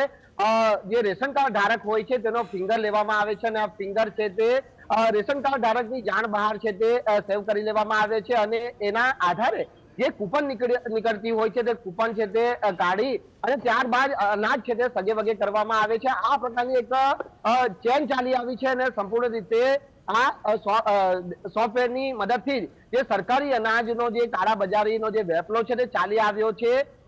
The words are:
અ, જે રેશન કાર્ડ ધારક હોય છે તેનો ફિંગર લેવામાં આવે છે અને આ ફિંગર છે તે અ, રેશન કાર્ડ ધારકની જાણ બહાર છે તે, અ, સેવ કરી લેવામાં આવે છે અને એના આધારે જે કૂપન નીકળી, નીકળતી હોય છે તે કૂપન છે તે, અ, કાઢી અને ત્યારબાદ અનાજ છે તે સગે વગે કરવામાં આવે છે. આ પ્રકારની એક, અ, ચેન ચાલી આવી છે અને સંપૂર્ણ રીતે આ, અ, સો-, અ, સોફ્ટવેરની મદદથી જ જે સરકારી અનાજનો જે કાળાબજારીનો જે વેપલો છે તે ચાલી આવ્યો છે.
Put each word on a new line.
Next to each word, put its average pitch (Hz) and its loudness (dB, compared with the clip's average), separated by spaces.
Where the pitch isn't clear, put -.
અ, 220 4
જે 226 0
રેશન 214 -2
કાર્ડ 269 0
ધારક 208 2
હોય 220 0
છે 254 -2
તેનો 226 -2
ફિંગર 196 -2
લેવામાં 214 0
આવે 208 0
છે 220 -4
અને 220 0
આ 214 0
ફિંગર 202 -2
છે 214 -2
તે 226 0
અ, 226 4
રેશન 214 0
કાર્ડ 269 0
ધારકની 233 0
જાણ 202 0
બહાર 208 0
છે 214 -2
તે, 226 2
અ, 208 2
સેવ 202 -2
કરી 208 -2
લેવામાં 214 0
આવે 214 0
છે 240 -2
અને 226 0
એના 233 0
આધારે 180 0
જે 254 0
કૂપન 269 -2
નીકળી, 240 -2
નીકળતી 220 -2
હોય 220 2
છે 240 0
તે 233 0
કૂપન 220 -2
છે 214 -2
તે, 226 2
અ, 214 0
કાઢી 190 0
અને - -4
ત્યારબાદ 247 0
અનાજ 214 0
છે 233 -4
તે 220 0
સગે 196 0
વગે 220 0
કરવામાં 214 0
આવે 220 0
છે. 262 -2
આ 240 2
પ્રકારની 247 -2
એક, 247 0
અ, 247 4
ચેન 247 0
ચાલી 254 0
આવી 247 -2
છે 262 -4
અને 254 0
સંપૂર્ણ 226 -2
રીતે 233 2
આ, 240 2
અ, 214 2
સો-, 196 0
અ, 190 2
સોફ્ટવેરની 247 -2
મદદથી 233 -2
જ 175 -4
જે - -4
સરકારી 247 0
અનાજનો 233 0
જે 233 0
કાળાબજારીનો 214 0
જે 214 0
વેપલો 175 0
છે 240 -2
તે 240 0
ચાલી 202 0
આવ્યો 214 2
છે. 240 0